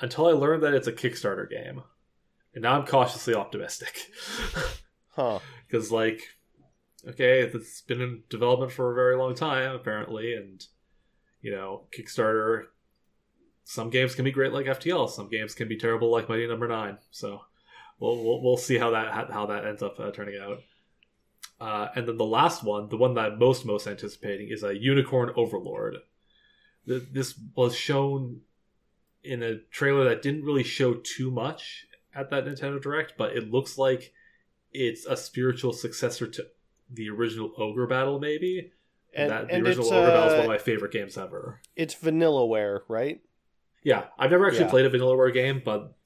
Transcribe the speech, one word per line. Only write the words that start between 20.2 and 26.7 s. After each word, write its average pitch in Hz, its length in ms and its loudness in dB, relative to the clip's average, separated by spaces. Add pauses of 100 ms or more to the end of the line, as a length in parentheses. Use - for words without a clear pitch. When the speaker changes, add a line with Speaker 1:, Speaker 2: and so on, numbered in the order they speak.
Speaker 1:
out. 101 200 -10 (1000)
Uh, 107 360 -4
and 117 120 -4
then 113 100 -4
the 113 60 0
last 120 400 2
one, 104 240 -2
the 117 80 -6
one 123 200 4
that 107 180 0
I'm 107 60 -6
most, 123 260 4
most 104 220 -2
anticipating, 101 640 -10
is 104 140 -8
a 101 140 -4
Unicorn 131 580 2
Overlord. 98 640 -2 (880)